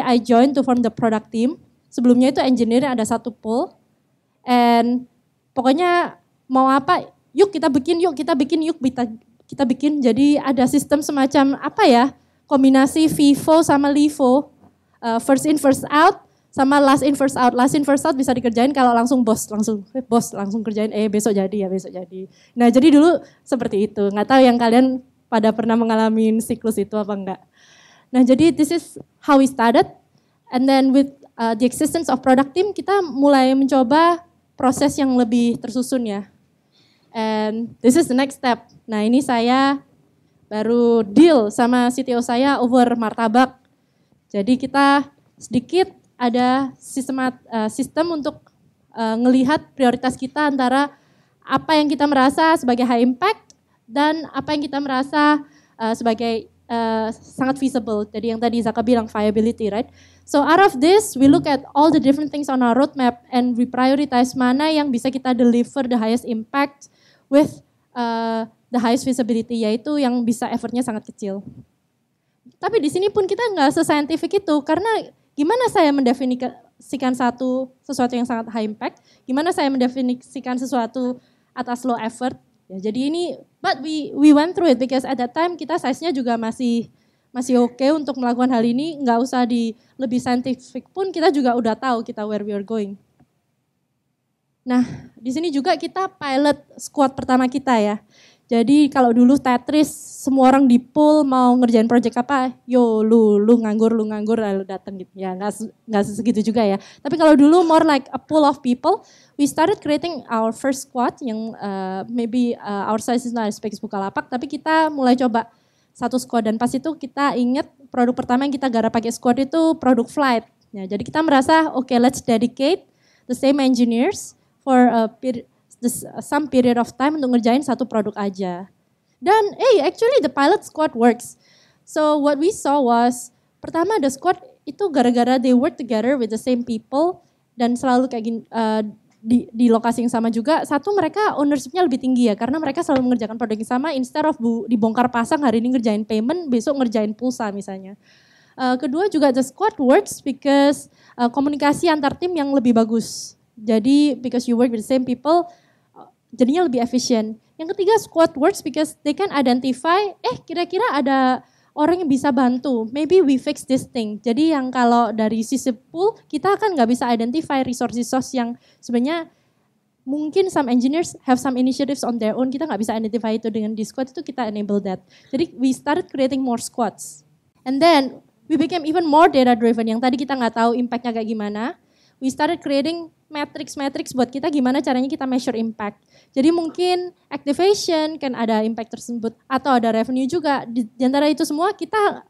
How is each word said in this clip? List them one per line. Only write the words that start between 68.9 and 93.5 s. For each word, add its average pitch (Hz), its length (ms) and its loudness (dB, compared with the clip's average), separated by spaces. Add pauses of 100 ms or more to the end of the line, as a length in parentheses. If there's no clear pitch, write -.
feasibility, 233 560 -2
yaitu 247 400 -2
yang 247 240 0
bisa 233 240 -4
effortnya 233 320 -4
sangat 214 320 -8
kecil. 196 320 -10 (1120)
Tapi 381 240 -2
di 285 80 0
sini 392 240 -2
pun 381 160 0
kita 403 240 -2
nggak 285 240 2
sescientific 320 640 -2
itu, 311 140 0 (100)
karena 359 480 -2 (240)
gimana 427 320 0
saya 311 240 2
mendefinisikan 254 1200 -4
satu, 254 560 -4 (160)
sesuatu 247 320 -4
yang 240 80 -2
sangat 233 240 -6
high 226 160 -6
impact, 214 400 -10 (240)
gimana 302 240 -2
saya 285 160 0
mendefinisikan 254 880 -4
sesuatu 247 640 -4 (320)
atas 247 320 -8
low 233 160 -2
effort, 240 320 -6 (320)
ya, 190 240 -8
jadi 262 240 -4
ini, 339 240 -6 (240)
but 349 240 -2
we, 311 320 -6
we 294 160 8
went 320 240 2
through 330 160 2
it 226 80 -2
because 262 240 -2
at 254 160 -4
that 240 160 -6
time 349 160 0
kita 320 240 -4
size-nya 285 320 -4
juga 254 240 -2
masih, 233 560 -4 (400)
masih 254 320 0
oke 240 320 -2
untuk 294 240 -4
melakukan 247 320 0
hal 240 160 0
ini, 277 400 -2
nggak 233 160 2
usah 254 240 -2
di 233 320 -2 (240)
lebih 220 160 -4
scientific 247 720 -6
pun 381 240 -6
kita 339 160 2
juga 269 240 2
udah 226 240 -2
tahu 247 240 -2
kita 226 240 -10
where 214 160 -6
we 208 100 -8
are 202 140 -6
going. 202 320 -6 (1700)